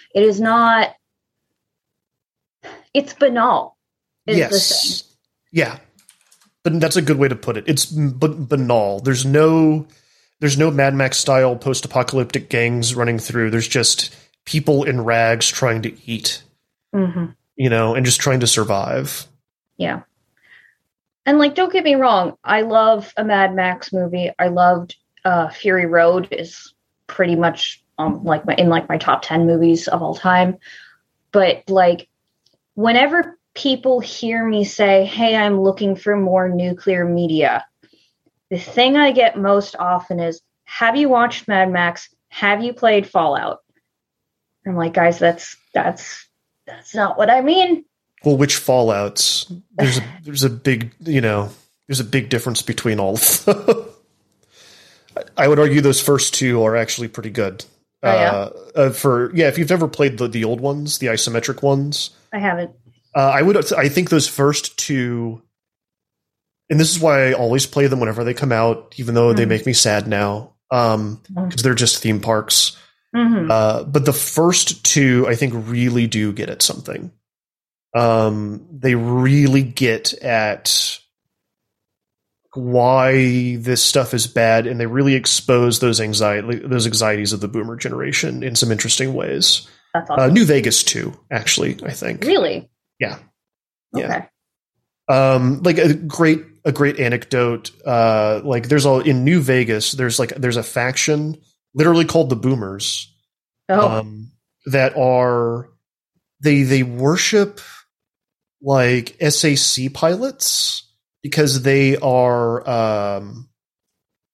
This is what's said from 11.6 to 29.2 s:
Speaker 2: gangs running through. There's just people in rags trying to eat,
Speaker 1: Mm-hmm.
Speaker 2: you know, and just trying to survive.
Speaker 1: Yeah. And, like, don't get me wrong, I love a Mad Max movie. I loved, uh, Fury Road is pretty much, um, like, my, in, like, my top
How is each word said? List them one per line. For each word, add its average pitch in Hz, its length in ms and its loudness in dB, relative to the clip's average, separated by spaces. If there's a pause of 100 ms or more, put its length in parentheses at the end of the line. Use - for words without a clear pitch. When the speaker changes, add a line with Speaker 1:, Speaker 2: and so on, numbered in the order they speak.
Speaker 2:
gangs 120 460 -2
running 117 240 -2
through. 113 320 -4
There's 113 160 -2
just - 480 -2 (300)
people 147 380 0
in 127 200 -2
rags 117 440 2
trying 113 360 -2
to - 260 -10
eat, - 340 -6 (500)
Speaker 1:
Mm-hmm. 180 320 -2 (300)
Speaker 2:
you 131 140 0
know, 113 260 0
and 127 100 0
just 123 140 0
trying 131 220 0
to 120 60 0
survive. 110 800 -4 (520)
Speaker 1:
Yeah. - 240 -6 (1200)
And, 285 120 4
like, 294 180 2
don't 359 160 0
get 381 120 0
me 294 120 2
wrong, 226 480 2
I 214 180 0
love 220 540 2
a 220 80 -4
Mad 196 320 2
Max 185 380 -4
movie. 180 460 -4
I 175 80 0
loved, 175 480 2 (280)
uh, 170 260 0
Fury 185 360 0
Road 170 460 4
is - 420 -12 (320)
pretty 175 300 -2
much, - 480 -2 (160)
um, 151 240 -4
like, 156 220 -2
my, - 100 -2
in, 175 140 2
like, 165 200 0
my 156 80 -2
top - 240 0